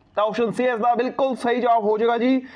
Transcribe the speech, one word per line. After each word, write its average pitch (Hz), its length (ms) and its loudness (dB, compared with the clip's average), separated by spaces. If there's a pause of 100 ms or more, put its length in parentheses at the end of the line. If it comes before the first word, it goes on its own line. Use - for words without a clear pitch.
(160)
ਤਾਂ 202 80 0
ਆਪਸ਼ਨ 220 280 -2
ਸੀ 247 120 -2
ਇਸ 247 160 0
ਦਾ 240 160 2
ਬਿਲਕੁਲ 254 400 -2
ਸਹੀ 240 260 -2
ਜਵਾਬ 233 220 2
ਹੋ 214 140 2
ਜਾਏਗਾ 233 200 2
ਜੀ। 254 240 2 (140)